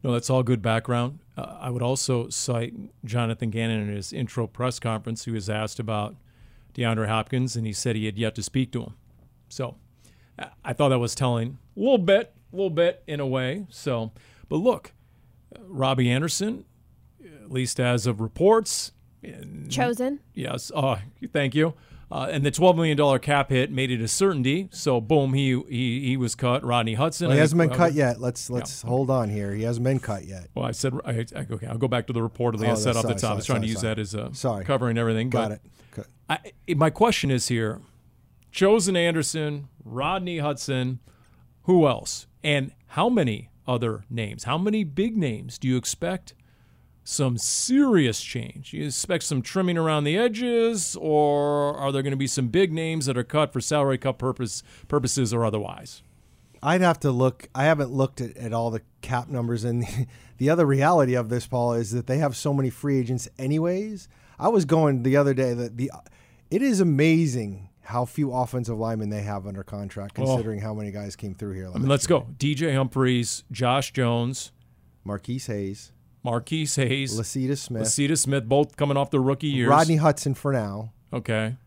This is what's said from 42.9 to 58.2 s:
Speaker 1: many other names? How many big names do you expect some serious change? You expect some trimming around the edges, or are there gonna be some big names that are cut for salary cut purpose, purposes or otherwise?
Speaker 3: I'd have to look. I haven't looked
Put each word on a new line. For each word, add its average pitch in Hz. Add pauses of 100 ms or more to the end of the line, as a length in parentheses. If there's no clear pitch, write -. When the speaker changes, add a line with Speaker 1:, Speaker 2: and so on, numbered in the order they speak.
Speaker 1:
many 127 (180)
other 113
names? 110
How 135
many 208
big 190
names 127
do 131
you 127
expect - (720)
some 127
serious 220
change? -
You 151
expect 156
some 131
trimming 180
around 156
the 156
edges, 233
or 147
are 139
there 139
gonna 139
be 135
some 127
big 165
names 160
that 135
are 120
cut 147
for 127
salary 139
cut 131
purpose, 127 (240)
purposes 127
or 117
otherwise? 104 (600)
Speaker 3:
I'd 170
have 175
to 143
look. 127
I 135
haven't 147
looked 135